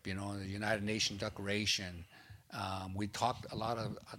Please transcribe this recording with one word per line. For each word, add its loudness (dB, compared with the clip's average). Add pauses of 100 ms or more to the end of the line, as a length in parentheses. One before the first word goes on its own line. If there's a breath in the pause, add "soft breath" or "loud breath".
you 0
know, -2
the -4
United 2
Nations 2
Declaration. 0 (480 soft breath)
Um, -2
we 2
talked 0
a -6
lot 0
of -2 (220)